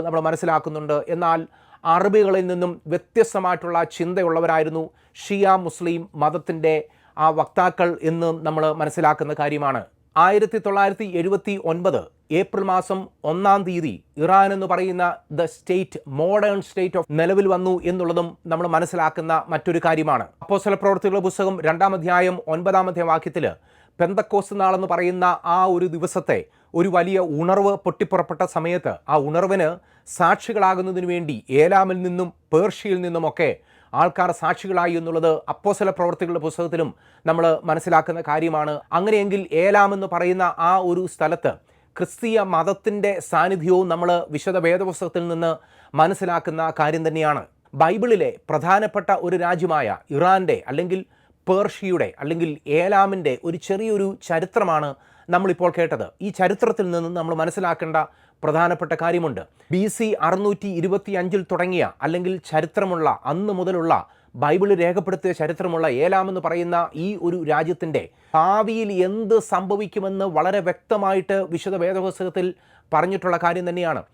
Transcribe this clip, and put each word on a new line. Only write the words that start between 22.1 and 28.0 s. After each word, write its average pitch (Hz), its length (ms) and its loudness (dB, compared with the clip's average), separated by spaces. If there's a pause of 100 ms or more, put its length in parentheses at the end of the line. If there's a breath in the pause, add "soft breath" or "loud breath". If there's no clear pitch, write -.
ഒൻപതാമത്തെ 180 560 0
വാക്യത്തിൽ 160 360 0 (540 soft breath)
പെന്തക്കോസ്ത് 202 600 0
നാളെന്ന് 185 320 2
പറയുന്ന 180 340 0 (300)
ആ 185 40 4 (160)
ഒരു 180 180 0
ദിവസത്തെ 160 440 -2 (400 soft breath)
ഒരു 180 180 4
വലിയ 185 220 2 (220)
ഉണർവ് 196 320 4 (120)
പൊട്ടിപ്പുറപ്പെട്ട 175 580 -2 (140)